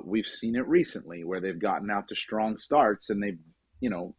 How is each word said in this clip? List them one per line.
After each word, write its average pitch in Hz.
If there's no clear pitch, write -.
we've 98
seen 117
it 127
recently 104
where 90
they've 90
gotten 98
out 101
to 104
strong 110
starts 117
and 101
they've, 98
you 123
know, 90